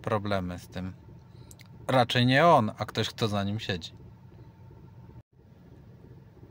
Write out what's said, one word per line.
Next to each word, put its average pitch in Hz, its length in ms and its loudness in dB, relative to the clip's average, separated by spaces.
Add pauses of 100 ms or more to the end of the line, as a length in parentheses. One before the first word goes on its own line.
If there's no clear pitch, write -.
problemy 101 580 -4
z - 80 -20
tym. 92 260 -10 (920)
Raczej 123 380 2
nie 139 220 6
on, 127 300 6
a - 80 -6
ktoś, - 240 -4
kto - 180 -4
za 101 160 -2
nim 101 160 -4
siedzi. 92 320 -8 (2500)